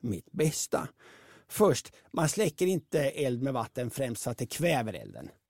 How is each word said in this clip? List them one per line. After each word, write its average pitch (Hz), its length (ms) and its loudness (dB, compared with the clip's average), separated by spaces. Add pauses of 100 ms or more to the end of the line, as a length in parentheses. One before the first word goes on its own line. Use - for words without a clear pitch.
mitt 101 320 -4
bästa. - 560 0 (600)
Först, - 440 4 (200)
man 160 160 2
släcker 185 380 0
inte 170 340 0
eld 135 420 0
med 135 100 0
vatten 120 380 -4
främst 120 320 -4
för 123 80 -4
att 120 80 -6
det 123 80 -4
kväver 135 460 0
elden. 62 360 -12 (220)